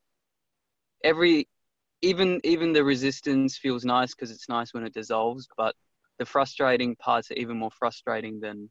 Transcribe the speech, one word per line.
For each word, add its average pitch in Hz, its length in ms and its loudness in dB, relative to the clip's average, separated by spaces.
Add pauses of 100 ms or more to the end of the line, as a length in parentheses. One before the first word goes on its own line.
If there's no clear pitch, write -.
(1040)
every, 160 440 4 (540)
even, 180 420 2
even 165 300 2
the 151 100 6
resistance 135 760 0
feels 123 260 -2
nice 123 300 2
'cause 117 180 -10
it's - 180 -20
nice 120 240 -4
when 113 120 -6
it 110 80 -10
dissolves, 113 540 -2 (100)
but 110 180 0 (440)
the 120 60 -6
frustrating 127 720 0
parts 120 360 -2
are - 40 -8
even 117 220 -6
more 110 140 -6
frustrating 110 680 -6
than 104 320 -12